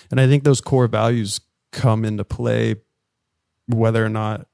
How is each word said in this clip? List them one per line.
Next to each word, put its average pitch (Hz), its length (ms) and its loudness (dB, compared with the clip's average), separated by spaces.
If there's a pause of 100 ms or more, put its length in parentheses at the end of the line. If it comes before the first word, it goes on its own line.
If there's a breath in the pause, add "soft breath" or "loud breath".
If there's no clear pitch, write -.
(100)
And 123 100 0
I 131 60 4
think 139 180 2
those 143 160 4
core 127 280 0
values 110 520 -2 (300)
come 110 340 0
into 107 200 -4
play 113 520 -2 (920)
whether 113 360 2
or 110 60 -2
not 107 440 -6